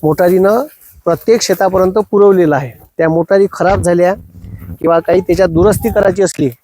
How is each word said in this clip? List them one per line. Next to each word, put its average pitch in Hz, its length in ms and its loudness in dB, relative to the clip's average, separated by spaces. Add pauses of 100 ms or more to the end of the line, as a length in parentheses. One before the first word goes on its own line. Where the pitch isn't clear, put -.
मोटारीनं 185 580 2 (440)
प्रत्येक 214 380 0
शेतापर्यंत 185 500 0
पुरवलेलं 202 640 2
आहे. 131 160 -6 (260)
त्या 160 100 0
मोटारी 170 440 0
खराब 190 300 -2
झाल्या 175 320 0 (680)
किंवा 165 200 2
काही 180 200 0
त्याच्यात 180 280 0
दुरुस्ती 180 440 0
करायची 196 300 0
असली 165 260 -2 (160)